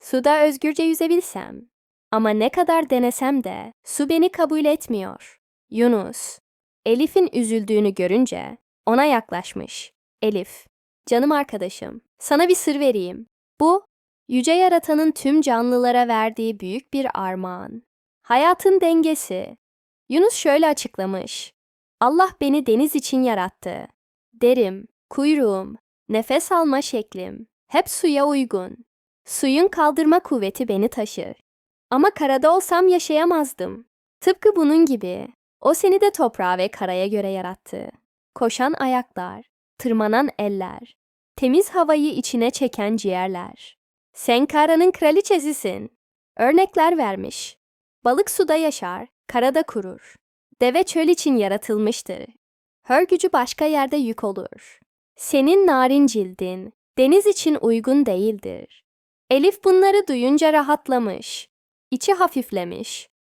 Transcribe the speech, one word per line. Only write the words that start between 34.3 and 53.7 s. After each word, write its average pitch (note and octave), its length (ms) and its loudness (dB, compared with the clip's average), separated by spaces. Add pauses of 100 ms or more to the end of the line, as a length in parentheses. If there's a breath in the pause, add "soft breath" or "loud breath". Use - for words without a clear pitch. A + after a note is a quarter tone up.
bunun D#4+ 300 4
gibi, G3+ 420 -4 (320)
o D#4 140 2
seni F#4+ 260 2
de G4+ 100 4
toprağa G3+ 480 -2
ve F#3 100 0
karaya F#3 380 -4
göre G3+ 220 -4
yarattı. F#3 640 -10 (440)
Koşan B3 380 -2
ayaklar, A#3+ 720 -6 (340)
tırmanan A3+ 600 0
eller, G3+ 580 -8 (400)
temiz C#4 340 2
havayı D4+ 420 0
içine A#3+ 380 -2
çeken A3+ 460 -4
ciğerler. F#3 840 -6 (340)
Sen A#3+ 340 0
karanın D#4+ 440 4
kraliçesisin." D4+ 1000 0 (460)
Örnekler E4 600 2
vermiş. G3 580 -6 (480)
Balık C#4 260 2
suda D#4 240 0
yaşar, A#3+ 540 -4 (180)
karada C4 360 0
kurur. - 520 -10 (460)
Deve B3+ 220 2
çöl E4 260 0
için D#4+ 280 2
yaratılmıştır. G#3+ 880 -4 (560)
Hör C4+ 200 2
gücü F4+ 300 0
başka B3+ 320 -2
yerde D4 320 0